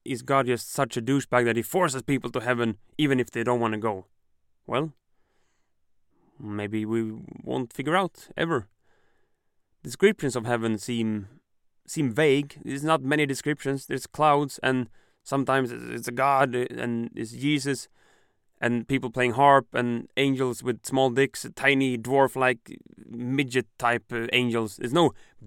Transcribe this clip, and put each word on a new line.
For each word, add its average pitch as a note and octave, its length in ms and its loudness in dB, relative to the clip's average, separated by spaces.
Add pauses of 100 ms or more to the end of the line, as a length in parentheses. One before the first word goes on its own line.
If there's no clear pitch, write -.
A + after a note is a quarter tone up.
is B2+ 180 -6
God C3+ 240 2
just A#2+ 240 -2
such C3+ 260 -4
a B2 60 -2
douchebag B2 420 2
that A2+ 120 2
he A#2 60 2
forces C#3+ 400 0
people C3 280 -2
to B2 100 -4
heaven A#2 380 0 (200)
even C#3 200 2
if B2 120 -2
they A#2 120 -4
don't B2 180 2
wanna A2 180 0
go? G2+ 280 -4 (600)
Well, D3 260 -2 (1500)
maybe G#2 460 -4
we A2+ 280 -2 (300)
won't B2+ 300 -4
figure D3 240 -2
out, F#3 400 -4
ever. D#3 320 -2 (1120)
Descriptions D3 540 2
of A2+ 100 -2
heaven A2+ 320 0
seem, G#2+ 500 -4 (580)
seem C#3 260 -2
vague. C#3+ 520 2
There's C#3 200 -6
not D#3 180 2
many D3 240 2
descriptions. C#3 600 -4
There's C3+ 200 -6
clouds, D3 560 2
and B2+ 260 0 (360)
sometimes C3+ 480 0
it's, A#2+ 120 -10
it's A#2+ 240 -8
a B2 40 -6
god, C3+ 420 2
uh, B2 160 0
and A#2+ 460 -4
it's A2+ 160 -8
Jesus, C#3 560 -2 (720)
and A#2 260 0
people C3 240 -2
playing B2 220 0
harp, C3+ 420 6
and A#2+ 420 -2
angels C3 460 0
with B2 240 -6
small C3+ 240 2
dicks, C3 360 -2 (100)
tiny C3+ 420 2
dwarf-like B2+ 800 0 (300)
midget B2 580 -2 (100)
type, A#2+ 360 0
uh, A#2 200 -2
angels. A#2 440 2
There's A#2+ 160 -6
no D#3+ 200 4 (340)